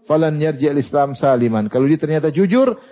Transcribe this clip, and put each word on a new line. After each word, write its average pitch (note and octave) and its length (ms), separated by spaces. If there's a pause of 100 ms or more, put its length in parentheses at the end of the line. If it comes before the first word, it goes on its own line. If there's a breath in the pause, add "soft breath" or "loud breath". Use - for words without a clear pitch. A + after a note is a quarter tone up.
falan D#3 320
yarji D3 320
al-Islam C#3+ 480
saliman. A#2+ 480
Kalau B2+ 160
dia D3+ 160
ternyata D#3 320
jujur, G#3+ 480 (120 loud breath)